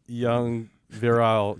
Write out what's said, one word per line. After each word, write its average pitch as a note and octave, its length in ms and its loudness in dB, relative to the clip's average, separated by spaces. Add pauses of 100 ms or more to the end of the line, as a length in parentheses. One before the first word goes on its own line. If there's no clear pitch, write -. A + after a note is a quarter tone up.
Young, A#2+ 600 -2 (220)
virile A2 680 2